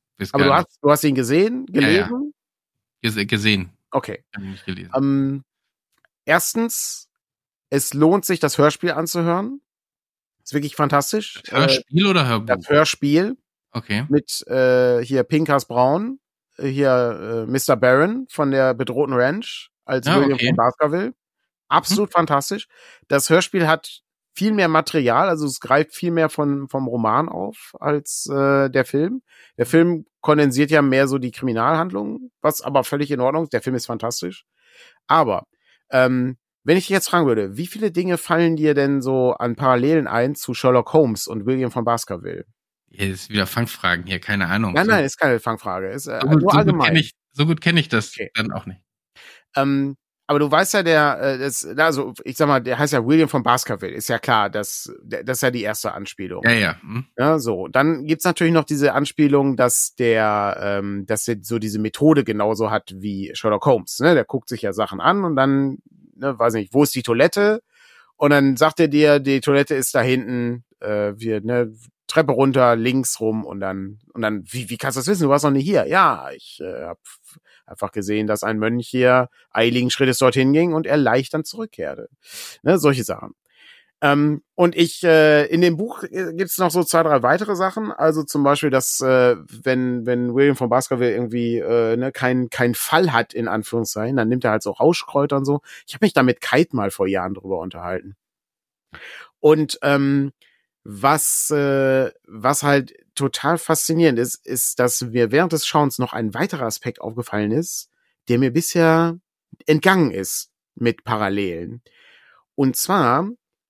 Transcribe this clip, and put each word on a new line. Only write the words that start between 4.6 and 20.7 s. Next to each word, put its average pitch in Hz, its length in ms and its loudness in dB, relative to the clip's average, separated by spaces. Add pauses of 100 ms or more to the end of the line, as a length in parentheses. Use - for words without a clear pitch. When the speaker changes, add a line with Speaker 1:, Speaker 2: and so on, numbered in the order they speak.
Speaker 1:
gelesen. 92 300 -12
Speaker 2:
Ähm, 139 480 -2 (800)
erstens, - 840 -2 (600)
es 139 240 -2
lohnt 160 320 4
sich, 185 140 -2
das - 180 0
Hörspiel 151 340 2
anzuhören. 175 680 -4 (800)
Ist - 100 -10
wirklich 147 220 -4
fantastisch. 147 680 -2
Speaker 1:
Das - 120 -18
Hörspiel 135 500 0
Speaker 2:
Äh, 202 40 2
Speaker 1:
oder 170 180 2
Hörbuch? 117 300 -2
Speaker 2:
das - 120 -8
Hörspiel 151 680 2 (340)
Speaker 1:
Okay. 113 380 -4
Speaker 2:
mit, - 380 -2
äh, 127 560 2
hier 127 200 0
Pinkas 147 440 0
Braun, 156 520 0 (380)
äh, 139 100 -6
hier, 120 800 0
äh, 117 40 -6
Mister 135 240 0
Barron 147 540 2
von 143 220 -2
der 131 220 2
bedrohten 131 400 -2
Ranch 139 560 -2 (160)
als 131 220 -4
Speaker 1:
Ah, - 120 4
Speaker 2:
William 143 160 2
Speaker 1:
okay. 120 120 -2
Speaker 2:
von - 80 0
Baskerville. 156 580 0 (560)